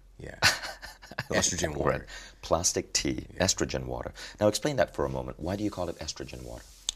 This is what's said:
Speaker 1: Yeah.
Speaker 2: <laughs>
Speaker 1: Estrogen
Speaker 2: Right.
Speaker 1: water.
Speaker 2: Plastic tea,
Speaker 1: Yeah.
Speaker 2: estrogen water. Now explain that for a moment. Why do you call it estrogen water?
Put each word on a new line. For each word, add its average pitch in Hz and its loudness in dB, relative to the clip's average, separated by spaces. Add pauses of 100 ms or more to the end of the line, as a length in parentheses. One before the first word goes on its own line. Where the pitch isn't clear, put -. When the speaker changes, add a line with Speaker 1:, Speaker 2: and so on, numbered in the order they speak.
(200)
Speaker 1:
Yeah. - -12
Speaker 2:
<laughs> - -2
Speaker 1:
Estrogen 95 2
Speaker 2:
Right. 73 -4
Speaker 1:
water. 71 2 (340)
Speaker 2:
Plastic 87 2
tea, - 0
Speaker 1:
Yeah. - 4
Speaker 2:
estrogen 67 2
water. 60 -6 (280)
Now 107 8
explain 143 2
that - 4
for 73 0
a 67 0
moment. 64 -4
Why 85 -2
do 104 -2
you 104 0
call 90 -4
it 85 -6
estrogen 67 -8
water? 60 -10 (320)